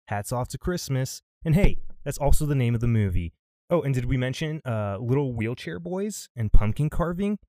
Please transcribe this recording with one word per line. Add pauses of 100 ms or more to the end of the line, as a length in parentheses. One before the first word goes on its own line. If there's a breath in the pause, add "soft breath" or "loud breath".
Hats
Off
to
Christmas. (240)
And
hey, (260)
that's
also
the
name
of
the
movie. (340)
Oh,
and
did
we
mention,
uh,
little
wheelchair
boys
and
pumpkin
carving (120)